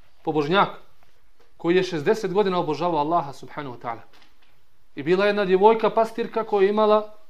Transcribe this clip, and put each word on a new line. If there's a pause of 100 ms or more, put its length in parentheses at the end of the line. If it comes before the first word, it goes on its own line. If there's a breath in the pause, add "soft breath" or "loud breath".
(220)
pobožnjak, (880)
koji
je
šezdeset
godina
obožavao
Allaha
subhanahu
wa
ta'ala. (920)
I
bila
jedna
djevojka,
pastirka,
koja
je
imala (160)